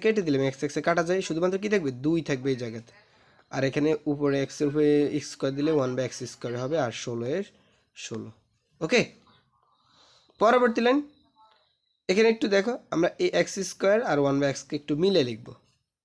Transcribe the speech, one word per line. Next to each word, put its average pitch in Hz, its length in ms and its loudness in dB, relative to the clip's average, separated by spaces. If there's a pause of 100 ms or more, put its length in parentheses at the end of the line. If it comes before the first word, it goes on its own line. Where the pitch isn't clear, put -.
কেটে 220 240 2
দিলাম, 135 240 2
এক্স 131 160 -8
এক্সে 147 200 -6
কাটা 170 220 2
যায়, 185 200 0
শুধুমাত্র 180 340 0
কী 214 120 -4
থাকবে? 160 160 0 (160)
দুই 165 220 2
থাকবে 135 260 -2
এই 120 80 -4
জায়গাতে। 113 300 -10 (640)
আর 139 140 -2
এখানে 147 220 0 (220)
উপরে 143 320 0
এক্সের 147 260 -2
উপরে 151 180 2 (280)
এক্স 143 180 -6
স্কয়ার 135 240 -4
দিলে 147 200 0
ওয়ান 127 180 0
by 131 120 0
এক্স - 100 -12 (140)
স্কয়ার 120 200 -10 (100)
হবে, 139 220 -4
আর 113 80 -2 (100)
ষোলো 117 240 -6 (100)
এর 202 80 -4 (600)
ষোলো। 110 260 -12 (540)
ওকে, 208 160 2 (1400)
পরবর্তী 240 460 4
লাইন, 262 120 4 (1120)
এখানে 220 240 4
একটু - 200 -2
দেখো, 196 180 2 (220)
আমরা 165 140 2 (160)
এই 180 60 2 (100)
এক্স 175 140 -2 (160)
স্কয়ার 196 280 2 (120)
আর 151 120 2
ওয়ান 139 180 2
by 143 120 2
এক্সকে - 280 -10
একটু - 120 -6 (100)
মিলে 190 260 4
লিখব। 117 200 -10 (560)